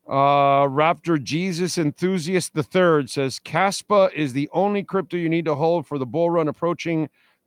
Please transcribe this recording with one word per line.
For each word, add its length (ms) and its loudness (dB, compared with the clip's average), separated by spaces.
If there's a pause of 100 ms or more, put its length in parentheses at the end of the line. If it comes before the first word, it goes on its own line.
Uh, 580 4
Raptor 560 0
Jesus 560 -2
Enthusiast 760 -2
the 120 -4
third 440 2
says, 300 -4
"Kaspa 760 0
is 200 -4
the 200 -2
only 300 0
crypto 340 -4
you 120 -2
need 160 0
to 100 0
hold 320 0
for 120 -6
the 80 -4
bull 240 0
run 180 0
approaching 600 -4 (380)